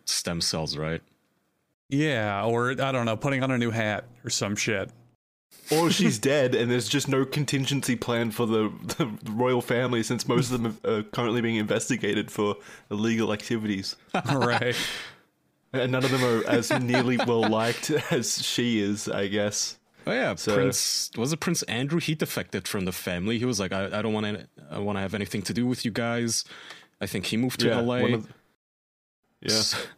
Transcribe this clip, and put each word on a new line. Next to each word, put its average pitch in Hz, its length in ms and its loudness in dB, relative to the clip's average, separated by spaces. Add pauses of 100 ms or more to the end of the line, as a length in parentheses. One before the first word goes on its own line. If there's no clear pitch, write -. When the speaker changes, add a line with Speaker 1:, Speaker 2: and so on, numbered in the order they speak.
Speaker 1:
stem - 380 -2
cells, 80 340 -2
right? 80 240 -4 (880)
Speaker 2:
Yeah, 113 560 0
or, 117 280 2
I 135 200 0
don't 120 140 2
know, 110 100 0
putting 135 260 0
on 131 80 0
a 127 80 2
new 117 120 2
hat 107 340 0 (200)
or 113 60 -4
some 104 260 -2
shit. 104 340 -2 (800)
Speaker 3:
Or 160 200 4
she's 151 280 4
Speaker 2:
<laughs> 135 120 2
Speaker 3:
dead 131 240 4
and 117 160 4
there's 120 180 2
just 139 200 0
no 135 160 4
contingency 135 720 0
plan 117 340 0
for 117 160 0
the, 107 260 2 (260)
the 135 120 0 (200)
royal 123 300 2
family 123 420 0
since 113 240 -2
most 127 240 2
of 123 120 0
them 110 220 -2
are 107 180 2
currently 120 380 0
being 113 160 0
investigated 107 720 0
for 104 260 0 (340)
illegal 110 420 2
activities. 104 640 -2 (180)
Speaker 2:
<laughs> 143 180 0
Right. 120 440 2 (960)
Speaker 3:
And 127 180 0
none 127 140 2
of 131 80 2
them 131 120 2
are 117 240 4
as 120 220 2
Speaker 2:
<laughs> 311 100 2
Speaker 3:
nearly 123 360 2
well 113 320 4
liked 110 420 0 (220)
as 127 320 0
she 120 360 0
is, 104 280 -2
I 101 180 -2
guess. 104 500 -2 (300)
Speaker 1:
Oh 165 60 -2
yeah, 214 240 0
Speaker 3:
So - 180 -2
Speaker 1:
Prince, - 600 0
was 131 160 0
it 160 80 -4
Prince - 240 0
Andrew? 139 340 -2
He 156 160 0
defected 107 540 -4
from 98 160 -2
the 92 80 -2
family. 92 480 -2
He 120 40 -2
was 123 140 0
like, 95 140 -2
"I, 98 140 -2
I 104 160 -4
don't 110 100 0
wanna, 107 340 -4 (240)
I 78 80 -8
wanna 101 220 -2
have 98 140 -4
anything 101 280 -4
to 101 120 -6
do 120 120 0
with 123 180 -2
you 120 60 -2
guys." 117 540 -2 (560)
I 101 60 -6
think 95 200 -4
he 107 100 -2
moved 123 240 0
to 117 80 4
Speaker 3:
Yeah, 117 100 2
Speaker 1:
L 120 140 0
A. 123 100 0
Speaker 3:
one 120 120 4
of 110 140 -4 (1120)
yeah, - 160 -4
Speaker 1:
S- - 300 0 (120)